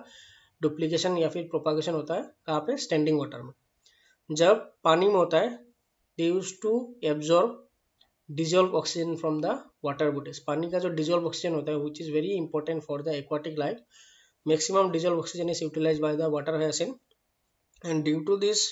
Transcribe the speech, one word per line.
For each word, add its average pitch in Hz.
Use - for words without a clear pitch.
डुप्लीकेशन 160
या 160
फिर 165
प्रोपागेशन 156
होता 156
है, 247
कहाँ 156
पे? 240
स्टैंडिंग 156
वाटर 127
में। 127
जब 170
पानी 170
में 208
होता 165
है, 240
they 165
used 185
to 214
absorb 165
dissolved 165
oxygen 165
from 156
the 208
water 143
bodies। 139
पानी 156
का 180
जो 180
dissolved 165
oxygen 165
होता 147
है, 151
which 151
is 160
very 165
important 156
for 143
the 151
aquatic 151
life, 208
maximum 180
dissolved 170
oxygen 170
is 170
utilized 156
by 151
the 160
water 156
hyacinth, 170
and 156
due 156
to 196
this 208